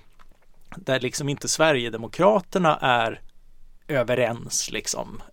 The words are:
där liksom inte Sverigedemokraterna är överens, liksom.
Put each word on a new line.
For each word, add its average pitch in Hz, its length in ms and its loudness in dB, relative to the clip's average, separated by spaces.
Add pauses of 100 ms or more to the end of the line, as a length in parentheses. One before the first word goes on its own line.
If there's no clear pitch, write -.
(760)
där 131 240 -2
liksom 127 300 -4
inte 131 180 -4
Sverigedemokraterna 156 1300 2
är 117 440 2 (680)
överens, 120 800 0
liksom. - 500 -6 (120)